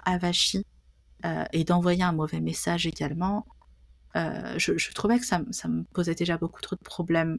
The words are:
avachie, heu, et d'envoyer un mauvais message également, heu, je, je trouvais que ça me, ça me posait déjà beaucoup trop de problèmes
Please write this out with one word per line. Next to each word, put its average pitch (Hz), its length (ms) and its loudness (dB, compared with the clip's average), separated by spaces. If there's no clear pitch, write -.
avachie, 180 580 2
heu, 160 280 -2
et 165 120 2
d'envoyer 175 380 4
un 175 100 4
mauvais 156 280 0
message 170 460 -2
également, 170 580 -2
heu, 160 420 -4
je, 165 180 0
je - 160 -4
trouvais 233 260 4
que 247 80 -2
ça 175 140 2
me, 156 120 -6
ça - 160 -6
me 165 140 0
posait 170 220 0
déjà 170 220 0
beaucoup - 240 -4
trop - 160 -8
de - 60 -20
problèmes 165 560 0